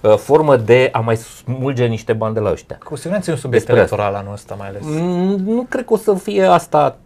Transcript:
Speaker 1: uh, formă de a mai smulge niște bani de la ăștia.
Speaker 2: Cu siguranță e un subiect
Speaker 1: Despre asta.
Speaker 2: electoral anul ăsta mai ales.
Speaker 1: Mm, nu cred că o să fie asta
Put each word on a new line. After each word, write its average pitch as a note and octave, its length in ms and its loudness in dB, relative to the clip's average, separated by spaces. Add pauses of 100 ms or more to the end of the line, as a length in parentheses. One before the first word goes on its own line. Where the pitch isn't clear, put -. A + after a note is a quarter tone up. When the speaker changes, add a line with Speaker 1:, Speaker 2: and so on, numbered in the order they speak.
Speaker 1:
uh, G#2+ 160 6
formă D3 400 4
de A#2+ 340 4
a A#2 80 -2
mai A2+ 180 0
smulge B2+ 680 -4
niște A2+ 280 -2
bani A2 200 -2
de A2 60 -2
la G2+ 120 0
ăștia. - 320 -8
Speaker 2:
Cu D3+ 120 -12
siguranță F3+ 340 -6
e D#3+ 40 -2
un B2+ 60 -4
subiect A#2 260 0
Speaker 1:
Despre B2 180 4
asta. - 120 0
Speaker 2:
electoral G2+ 260 -2
anul G2+ 120 -12
ăsta G2+ 220 -14
mai G2+ 120 -12
ales. G2+ 160 -12
Speaker 1:
Mm, F3 520 -2 (180)
nu A#3+ 160 -2
cred B3+ 160 -6
că - 80 0
o G#3 40 0
să G#3+ 160 0
fie F#3+ 300 -2
asta E3+ 640 2